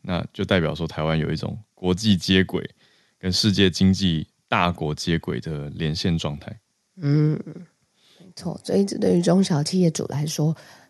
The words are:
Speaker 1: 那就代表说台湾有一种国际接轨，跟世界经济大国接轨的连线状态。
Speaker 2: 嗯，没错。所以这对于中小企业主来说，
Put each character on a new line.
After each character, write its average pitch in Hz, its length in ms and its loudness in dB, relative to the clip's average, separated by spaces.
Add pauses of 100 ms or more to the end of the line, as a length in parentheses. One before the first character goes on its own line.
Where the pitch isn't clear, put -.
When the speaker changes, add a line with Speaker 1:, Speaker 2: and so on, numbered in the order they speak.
Speaker 1:
那 90 320 -6
就 101 100 -4
代 95 160 2
表 78 140 0
说 82 120 -4
台 78 160 -8
湾 80 160 0
有 78 120 -2
一 80 60 -2
种 - 220 -8 (140)
国 92 220 -2
际 104 200 2
接 95 300 2
轨， - 240 -6 (500)
跟 92 140 -4
世 107 180 2
界 95 200 4
经 95 200 4
济 90 360 0 (220)
大 90 220 2
国 80 240 -4
接 82 240 -2
轨 69 220 -6
的 73 300 -8
连 78 260 -4
线 85 220 0
状 76 200 -6
态。 - 160 -16 (460)
Speaker 2:
嗯， 151 400 2 (800)
没 196 160 -20
错。 - 300 -10
所 - 120 0
以 202 80 4
这 196 140 -4
对 190 180 2
于 175 60 4
中 180 200 4
小 147 200 2
企 185 180 0
业 170 100 4
主 - 180 -4
来 151 180 -4
说， 156 280 0 (360)